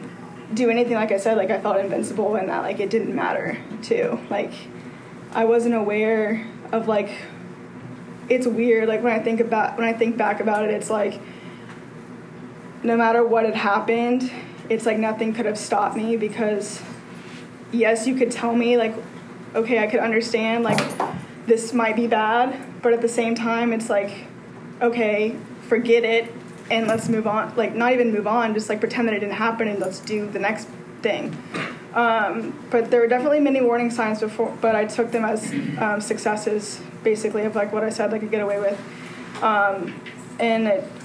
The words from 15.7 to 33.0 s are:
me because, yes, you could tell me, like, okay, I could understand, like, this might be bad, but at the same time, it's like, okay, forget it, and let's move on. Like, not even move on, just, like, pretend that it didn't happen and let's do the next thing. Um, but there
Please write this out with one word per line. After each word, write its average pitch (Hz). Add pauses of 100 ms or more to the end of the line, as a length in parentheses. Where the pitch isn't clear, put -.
me 226
because, 214 (920)
yes, 226
you 262
could 247
tell 233
me, 240
like, 220 (600)
okay, 226
I 208
could 226
understand, 226
like, 214 (640)
this 226
might 220
be 233
bad, 226
but 233
at 233
the 233
same 226
time, 233
it's 220
like, 202 (560)
okay, 226 (280)
forget 233
it, 226 (380)
and 226
let's 220
move 220
on. 214
Like, 214
not 240
even 240
move 208
on, 220
just, 214
like, 262
pretend 226
that 214
it 202
didn't 202
happen 226
and 202
let's 185
do 208
the 202
next 196 (320)
thing. - (580)
Um, 226
but 233
there 240